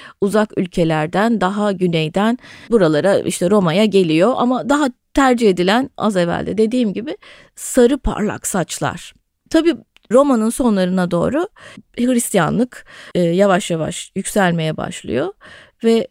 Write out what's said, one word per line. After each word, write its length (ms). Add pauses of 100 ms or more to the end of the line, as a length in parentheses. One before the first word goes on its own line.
(200)
uzak 380
ülkelerden, 840
daha 320
güneyden 680 (320)
buralara, 480
işte 320
Roma'ya 340
geliyor. 520
Ama 320
daha 200 (260)
tercih 360
edilen, 460
az 200
evvel 300
de 120
dediğim 340
gibi, 240 (400)
sarı 420
parlak 480
saçlar. 680 (380)
Tabii 240 (380)
Roma'nın 380
sonlarına 600
doğru 380 (500)
Hristiyanlık, 880 (280)
e, 60
yavaş 500
yavaş 460
yükselmeye 600
başlıyor 560 (520)
ve, 260